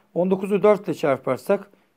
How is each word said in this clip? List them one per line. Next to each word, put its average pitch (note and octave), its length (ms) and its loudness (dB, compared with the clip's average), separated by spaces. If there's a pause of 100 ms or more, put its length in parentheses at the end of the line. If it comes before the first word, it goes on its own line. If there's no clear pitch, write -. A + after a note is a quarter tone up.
(140)
on F#3 180 0
dokuzu F#3+ 320 -2
dört G3+ 240 4
ile D#3+ 60 -2
çarparsak C#3 760 -2 (260)